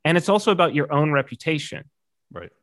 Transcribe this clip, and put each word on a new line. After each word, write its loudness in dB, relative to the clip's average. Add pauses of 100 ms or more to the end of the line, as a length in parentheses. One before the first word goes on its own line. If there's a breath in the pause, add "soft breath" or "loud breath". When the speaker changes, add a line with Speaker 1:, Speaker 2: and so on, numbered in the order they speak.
Speaker 1:
And 4
it's -2
also 2
about 2
your 0
own 2
reputation. -4 (480)
Speaker 2:
Right. -16 (100)